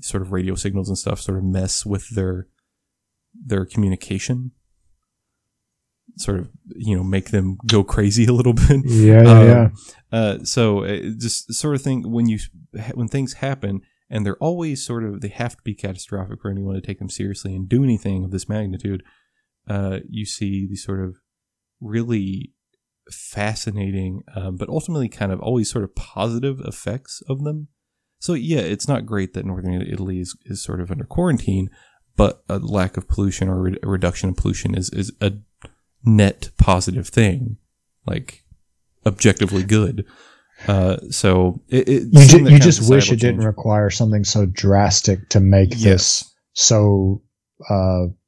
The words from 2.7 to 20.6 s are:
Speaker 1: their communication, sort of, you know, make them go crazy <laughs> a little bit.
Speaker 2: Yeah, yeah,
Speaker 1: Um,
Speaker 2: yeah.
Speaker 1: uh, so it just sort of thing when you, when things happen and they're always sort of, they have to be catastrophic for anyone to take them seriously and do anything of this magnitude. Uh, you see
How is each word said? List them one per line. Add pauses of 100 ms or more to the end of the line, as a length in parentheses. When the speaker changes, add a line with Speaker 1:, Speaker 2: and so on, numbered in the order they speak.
Speaker 1:
their
communication, (1600)
sort
of, (260)
you
know,
make
them
go
crazy
<laughs>
a
little
bit.
Speaker 2:
Yeah,
yeah,
Speaker 1:
Um,
Speaker 2:
yeah. (500)
Speaker 1:
uh,
so
it
just
sort
of
thing
when
you, (560)
when
things
happen (260)
and
they're
always
sort
of,
they
have
to
be
catastrophic
for
anyone
to
take
them
seriously
and
do
anything
of
this
magnitude. (680)
Uh, (100)
you
see